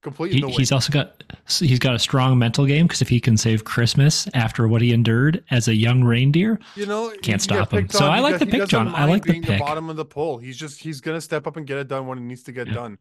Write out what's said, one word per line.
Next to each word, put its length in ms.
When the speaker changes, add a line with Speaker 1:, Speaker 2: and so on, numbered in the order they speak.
Speaker 1:
Complete 280
in 60
Speaker 2:
He, 40
Speaker 1:
the 80
Speaker 2:
he's 220
Speaker 1:
wing. 40
Speaker 2:
also 180
got, 300
he's 320
got 160
a 40
strong 380
mental 280
game 220
'cause 140
if 80
he 100
can 160
save 280
Christmas 720
after 340
what 140
he 120
endured 580
as 160
a 80
young 280
reindeer, 560
Speaker 1:
You 100
know, 240
Speaker 2:
can't 160
Speaker 1:
he, 80
he 60
Speaker 2:
stop 180
Speaker 1:
got 40
Speaker 2:
him. 100
Speaker 1:
picked 100
Speaker 2:
So 120
Speaker 1:
on 60
Speaker 2:
I 80
like 160
Speaker 1:
because 40
Speaker 2:
the 60
Speaker 1:
he 60
Speaker 2:
pick, 100
Speaker 1:
doesn't 80
Speaker 2:
John. 200
I 20
Speaker 1:
mind 200
Speaker 2:
like 140
the 80
Speaker 1:
being 100
Speaker 2:
pick. 160
Speaker 1:
the 60
bottom 240
of 80
the 80
poll. 320
He's 200
just, 240
he's 200
gonna 200
step 260
up 100
and 80
get 120
it 100
done 200
when 100
it 40
needs 220
to 80
get 160
Speaker 2:
Yeah. 60
Speaker 1:
done. 280